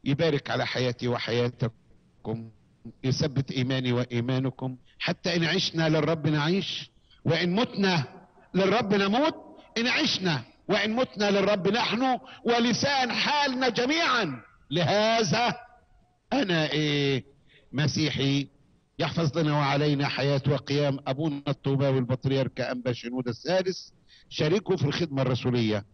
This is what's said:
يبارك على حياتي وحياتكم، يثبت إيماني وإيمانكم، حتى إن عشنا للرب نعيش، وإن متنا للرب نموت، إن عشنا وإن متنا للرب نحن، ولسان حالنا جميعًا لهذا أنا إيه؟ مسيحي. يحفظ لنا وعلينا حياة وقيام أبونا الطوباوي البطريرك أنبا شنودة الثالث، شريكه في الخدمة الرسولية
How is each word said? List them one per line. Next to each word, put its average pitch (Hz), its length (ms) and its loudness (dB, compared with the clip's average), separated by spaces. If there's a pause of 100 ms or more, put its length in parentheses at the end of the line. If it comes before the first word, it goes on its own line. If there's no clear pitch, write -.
يبارك 143 460 0
على 123 160 -2
حياتي 123 420 -2
وحياتكم، 113 1400 -4 (520)
يثبت 131 480 0
إيماني 127 400 -2
وإيمانكم، 123 840 -2 (220)
حتى - 360 -4
إن 165 80 2
عشنا 160 460 0
للرب 156 380 2
نعيش، 156 640 -2 (340)
وإن 165 300 2
متنا 196 480 2 (500)
للرب 196 400 2
نموت، 214 420 2 (420)
إن 233 100 0
عشنا 190 560 0 (240)
وإن 208 240 0
متنا 208 400 0
للرب 196 360 2
نحن، 233 520 0 (240)
ولسان 240 680 2
حالنا 262 580 0
جميعًا 240 720 0 (300)
لهذا 214 840 2 (760)
أنا 175 380 0
إيه؟ 143 540 0 (460)
مسيحي. 139 760 0 (520)
يحفظ 165 380 0
لنا 151 160 2
وعلينا 143 540 2
حياة 135 400 0
وقيام 143 600 0
أبونا 143 400 -2
الطوباوي 139 520 0
البطريرك 127 640 -2
أنبا 123 320 -4
شنودة 120 380 -6
الثالث، 180 460 -2 (520)
شريكه 180 460 0
في 139 100 0
الخدمة 143 360 -2
الرسولية 120 720 0